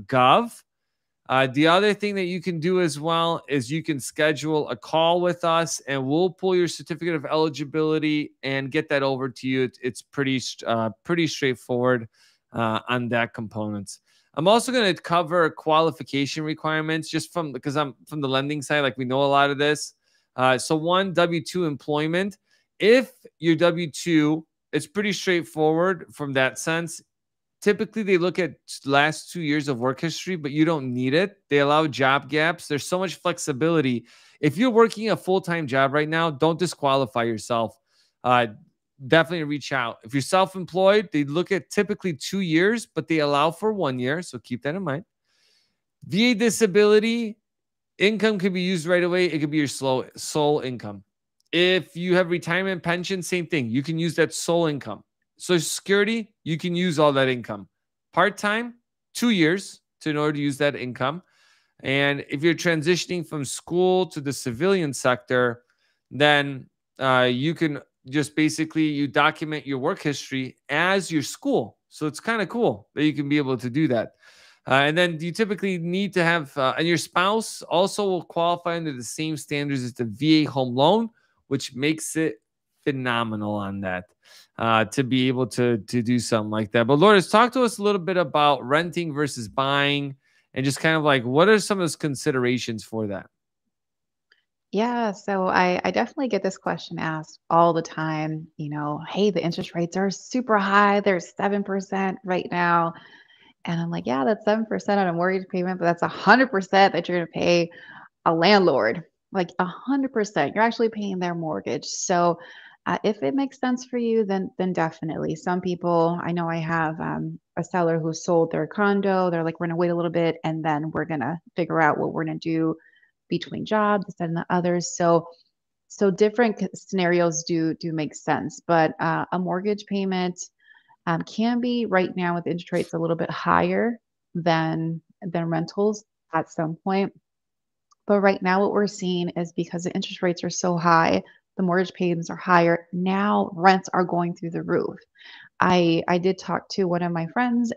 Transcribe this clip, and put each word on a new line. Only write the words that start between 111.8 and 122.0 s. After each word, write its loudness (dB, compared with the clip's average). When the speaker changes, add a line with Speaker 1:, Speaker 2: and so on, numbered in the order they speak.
Speaker 2:
So, 0
uh, -2
if -2
it 0
makes -4
sense -4
for -6
you, 2
then, -2
then -2
definitely. -4
Some -4
people, 0
I -4
know -2
I -4
have, -2
um, -6
a -2
seller 0
who -2
sold 0
their -2
condo. 2
They're -2
like, -6
"We're -2
gonna -4
wait 2
a 0
little -2
bit, 0
and -4
then -2
we're -4
gonna -4
figure 0
out 4
what -2